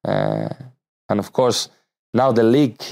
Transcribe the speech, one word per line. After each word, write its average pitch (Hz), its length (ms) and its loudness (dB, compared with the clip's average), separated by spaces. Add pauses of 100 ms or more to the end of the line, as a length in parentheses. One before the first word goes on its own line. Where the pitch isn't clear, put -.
Uh, 52 440 -2 (640)
and 104 100 0
of - 120 -10
course, 123 360 0 (460)
now 127 180 2
the 117 120 2
league 123 360 2 (100)